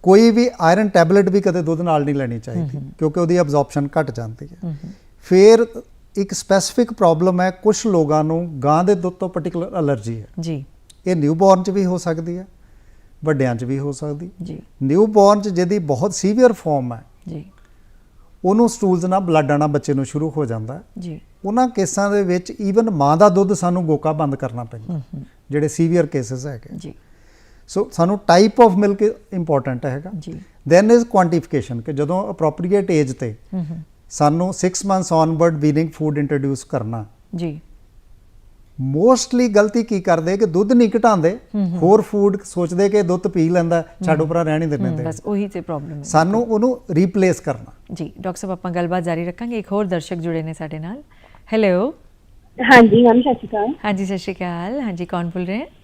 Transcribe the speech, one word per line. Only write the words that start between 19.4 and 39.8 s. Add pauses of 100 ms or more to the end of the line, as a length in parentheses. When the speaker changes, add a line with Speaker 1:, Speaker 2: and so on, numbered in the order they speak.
Speaker 1:
ਆਉਣਾ
ਬੱਚੇ
ਨੂੰ
ਸ਼ੁਰੂ
ਹੋ
ਜਾਂਦਾ
ਹੈ। (160)
Speaker 2:
ਜੀ। (240)
Speaker 1:
ਉਹਨਾਂ
ਕੇਸਾਂ
ਦੇ
ਵਿੱਚ (180)
even
ਮਾਂ
ਦਾ
ਦੁੱਧ
ਸਾਨੂੰ
ਗੋਕਾ
ਬੰਦ
ਕਰਨਾ
ਪੈਂਦਾ,
Speaker 2:
ਹਮ (140)
ਹਮ। (260)
Speaker 1:
ਜਿਹੜੇ
ਸੀਵੀਅਰ
ਕੇਸਿਸ
ਹੈਗੇ।
Speaker 2:
ਜੀ। (720)
Speaker 1:
ਸੋ
ਸਾਨੂੰ (120)
type
of
milk (200)
ਇੰਪੋਰਟੈਂਟ
ਹੈਗਾ।
Speaker 2:
ਜੀ। (380)
Speaker 1:
Then
is
quantification
ਕਿ
ਜਦੋਂ
ਅਪਰੋਪਰੀਏਟ
ਏਜ
ਤੇ (200)
Speaker 2:
ਹਮ
ਹਮ। (280)
Speaker 1:
ਸਾਨੂੰ (120)
six (160)
months
onward
weaning
food
ਇੰਟਰੋਡਿਊਸ
ਕਰਨਾ। (300)
Speaker 2:
ਜੀ। (1200)
Speaker 1:
Mostly
ਗਲਤੀ